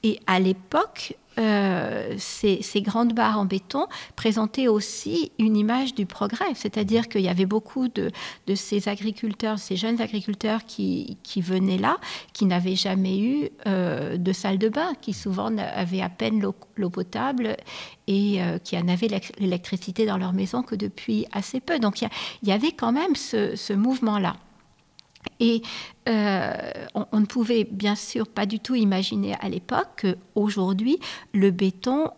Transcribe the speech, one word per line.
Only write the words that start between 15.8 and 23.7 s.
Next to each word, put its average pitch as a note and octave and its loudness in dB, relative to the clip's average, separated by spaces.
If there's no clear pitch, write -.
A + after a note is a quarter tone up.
à F#3 -2
peine A3 0
l'eau, G3 0
l'eau F#3 0
potable A3 -2
et, G3+ 2
euh, F3 0
qui - -4
en F3 0
avaient F3+ 2
l'ec-, G3 -6
l'électricité F#3 -2
dans G3 0
leur F#3 0
maison G3 0
que A3 -6
depuis G#3 -2
assez G#3 -4
peu. E4 -2
Donc G#3 2
il A3+ -2
y - -6
a, - -6
il G3+ 0
y F#3+ 4
avait B3+ 2
quand A#3 0
même D#4 2
ce, G#3 -2
ce - -4